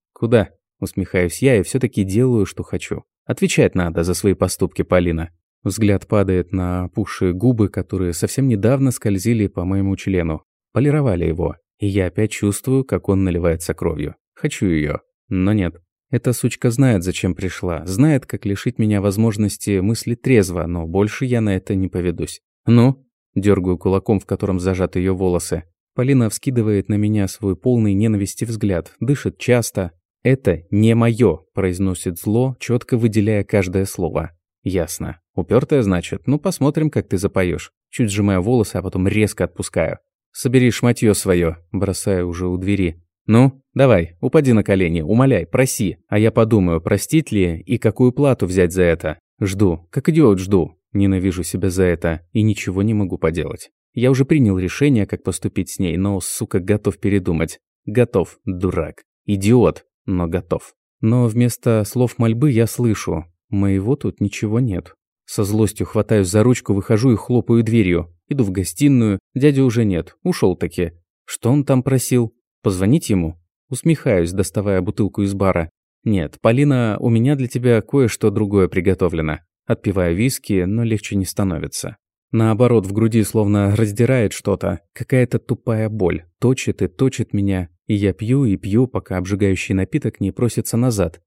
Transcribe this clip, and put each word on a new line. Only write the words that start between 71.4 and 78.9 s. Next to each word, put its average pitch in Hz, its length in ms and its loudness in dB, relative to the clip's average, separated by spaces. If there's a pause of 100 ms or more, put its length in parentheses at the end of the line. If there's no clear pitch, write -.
он 143 140 2
там 135 180 2
просил? 123 520 0 (280)
Позвонить 104 480 0
ему? 85 260 0 (320)
Усмехаюсь, 120 640 0
доставая 98 480 -2
бутылку 101 420 -2
из 98 120 -2
бара. 92 340 0 (360)
«Нет, 95 360 -2
Полина, 123 600 2
у 120 100 0
меня 117 240 2
для 131 140 -4
тебя 120 340 2
кое-что 135 480 0
другое 101 380 2
приготовлено». 87 720 0 (260)